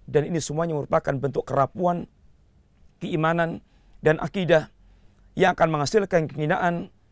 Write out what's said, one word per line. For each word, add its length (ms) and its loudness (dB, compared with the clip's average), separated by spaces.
Dan 240 0
ini 80 -2
semuanya 400 -4
merupakan 400 -2
bentuk 260 -4
kerapuan 640 0
keimanan 580 -2
dan 220 2
akidah 480 0
yang 160 4
akan 240 2
menghasilkan 540 2
kehinaan. 580 -2